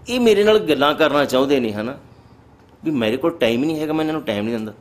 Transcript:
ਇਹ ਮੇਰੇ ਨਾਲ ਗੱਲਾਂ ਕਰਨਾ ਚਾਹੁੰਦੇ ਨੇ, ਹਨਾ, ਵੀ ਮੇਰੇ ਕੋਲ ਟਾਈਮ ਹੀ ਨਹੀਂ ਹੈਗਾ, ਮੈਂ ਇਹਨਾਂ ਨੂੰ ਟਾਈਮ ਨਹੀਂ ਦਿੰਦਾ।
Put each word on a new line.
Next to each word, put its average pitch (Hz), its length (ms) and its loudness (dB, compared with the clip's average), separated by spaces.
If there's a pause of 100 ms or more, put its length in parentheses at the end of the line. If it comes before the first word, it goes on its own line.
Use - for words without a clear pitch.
ਇਹ 240 100 -2
ਮੇਰੇ 214 240 4
ਨਾਲ 214 160 4
ਗੱਲਾਂ 151 340 2
ਕਰਨਾ 147 320 2
ਚਾਹੁੰਦੇ 131 340 2
ਨੇ, 117 120 -2
ਹਨਾ, 107 280 -8 (840)
ਵੀ 160 80 -4
ਮੇਰੇ 117 260 0
ਕੋਲ 165 200 -4
ਟਾਈਮ 117 240 0
ਹੀ 147 60 -2
ਨਹੀਂ 160 120 -4
ਹੈਗਾ, 156 140 -4
ਮੈਂ 156 80 -2
ਇਹਨਾਂ 156 120 -4
ਨੂੰ 156 80 -6
ਟਾਈਮ 104 240 -4
ਨਹੀਂ 117 100 -4
ਦਿੰਦਾ। 110 260 -10